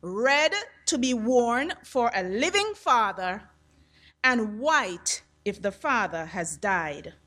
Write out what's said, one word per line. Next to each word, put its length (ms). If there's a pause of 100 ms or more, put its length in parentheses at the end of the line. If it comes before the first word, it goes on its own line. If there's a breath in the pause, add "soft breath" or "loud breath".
Red 500 (340)
to 120
be 160
worn 580 (100)
for 320
a 80
living 540
father, 640 (800 soft breath)
and 380
white 600 (220)
if 160
the 120
father 540
has 300
died. 580 (120)